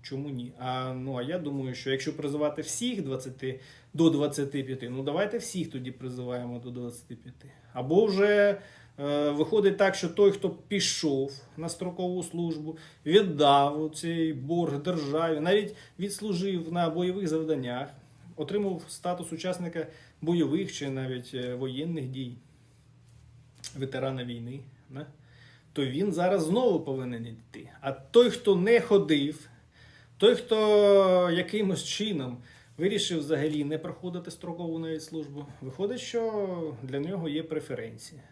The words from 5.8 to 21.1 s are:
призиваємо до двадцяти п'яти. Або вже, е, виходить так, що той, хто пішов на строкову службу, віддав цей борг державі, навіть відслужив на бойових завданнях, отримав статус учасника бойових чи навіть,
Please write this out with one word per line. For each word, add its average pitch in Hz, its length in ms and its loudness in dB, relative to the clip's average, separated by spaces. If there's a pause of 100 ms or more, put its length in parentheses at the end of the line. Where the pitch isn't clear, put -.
призиваємо 123 680 -8
до 123 100 -12
двадцяти 120 460 -10
п'яти. - 360 -20 (220)
Або 156 320 4
вже, 202 540 4 (400)
е, 147 300 0
виходить 190 480 2
так, 190 180 4
що 175 140 -4
той, 202 220 6
хто 190 180 -2
пішов 139 840 -2 (260)
на 160 120 -6
строкову 180 540 -4
службу, 160 540 -4 (280)
віддав 151 920 6
цей 165 380 -2
борг 143 480 -2
державі, 160 580 0
навіть 196 360 2 (240)
відслужив 185 760 -4
на 170 160 2
бойових 180 380 -2
завданнях, 147 600 -2 (480)
отримав 185 520 -2
статус 175 460 -8
учасника 170 540 -6 (340)
бойових 160 520 0
чи 143 160 -6
навіть, 131 440 -6